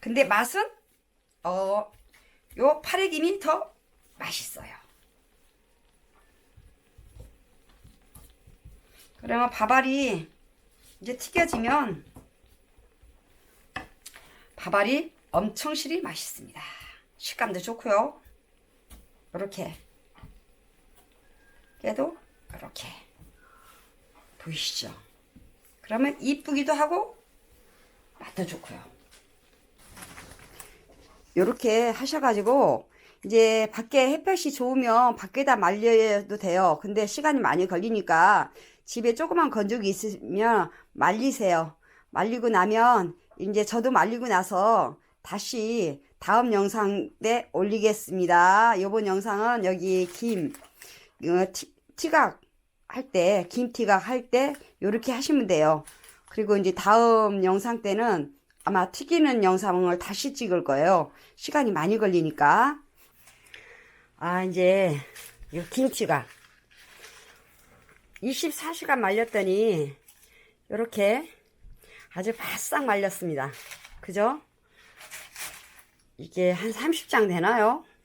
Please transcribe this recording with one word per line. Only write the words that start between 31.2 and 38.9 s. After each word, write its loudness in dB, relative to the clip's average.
요렇게 2
하셔가지고 0
이제 4
밖에 2
햇볕이 -2
좋으면 2
밖에다 0
말려도 2
돼요. 2
근데 -2
시간이 0
많이 2
걸리니까 2
집에 -2